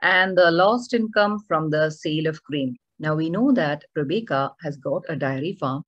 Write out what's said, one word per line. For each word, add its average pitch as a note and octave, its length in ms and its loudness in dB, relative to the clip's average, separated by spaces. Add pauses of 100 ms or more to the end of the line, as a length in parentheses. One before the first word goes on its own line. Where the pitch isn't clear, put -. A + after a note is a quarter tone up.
and F#3 340 2
the F3 140 6
lost G#3 460 2
income G#3+ 420 0 (100)
from D#3+ 220 0
the D#3 220 2
sale D#3 340 -4
of D#3 160 -4
cream. C3+ 340 -4 (220)
Now D#3 160 -2
we D#3+ 160 -2
know A3+ 220 2
that D3+ 320 0 (120)
Rebecca C#3+ 560 -2 (120)
has C#3+ 140 -8
got D#3 320 -6
a D#3 60 -6
dairy C3+ 440 -4
farm C3+ 280 -4